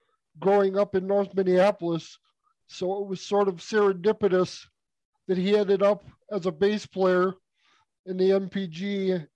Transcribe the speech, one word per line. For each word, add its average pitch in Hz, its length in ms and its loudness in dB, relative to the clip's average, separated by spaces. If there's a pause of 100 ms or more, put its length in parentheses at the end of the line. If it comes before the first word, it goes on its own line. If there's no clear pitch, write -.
(380)
growing 196 400 2
up 202 180 0
in 190 120 -2
North 196 260 0
Minneapolis. 180 840 0 (500)
So 190 340 -6
it 202 60 -10
was 190 140 -8
sort 202 260 0
of 185 80 -2
serendipitous 190 1080 0 (640)
that 185 80 0
he 196 180 2
ended 196 260 2
up 202 220 2 (260)
as 190 160 -6
a 185 60 -2
bass 202 340 -2
player 185 480 0 (720)
in 185 120 -8
the 185 140 2
N 196 180 0
P 196 180 -6
G 185 500 -4 (180)